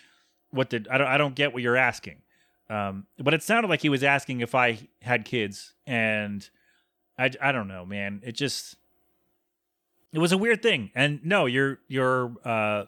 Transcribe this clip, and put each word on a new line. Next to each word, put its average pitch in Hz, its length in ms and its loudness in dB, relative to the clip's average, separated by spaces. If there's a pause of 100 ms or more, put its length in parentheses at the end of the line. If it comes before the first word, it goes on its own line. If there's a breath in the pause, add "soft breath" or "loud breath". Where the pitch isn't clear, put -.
(500 soft breath)
what 131 200 0
the, 117 200 -2
I 131 80 2
don't, 139 80 4
I 131 100 2
don't 143 200 0
get 143 160 0
what 123 100 -6
you're 120 140 2
asking." 120 460 0 (460)
Um, 101 380 -4 (120)
but 143 160 2
it 160 80 -2
sounded 226 260 2
like 165 140 2
he 156 60 2
was 139 140 2
asking 139 380 0
if 117 140 -6
I 120 340 2 (120)
had 120 240 0
kids, 104 500 -4 (120)
and 107 640 -2 (680)
I, 131 140 2 (100)
I 139 120 2
don't 110 160 -2
know, 92 180 -12
man. 101 380 -8
It 120 80 -10
just, - 440 -6 (1400)
it 156 60 -2
was 170 140 4
a 190 60 2
weird 220 220 2
thing. 147 340 0
And 147 300 0
no, 180 220 2
your, 135 400 0
your, 127 580 0
uh, 107 440 0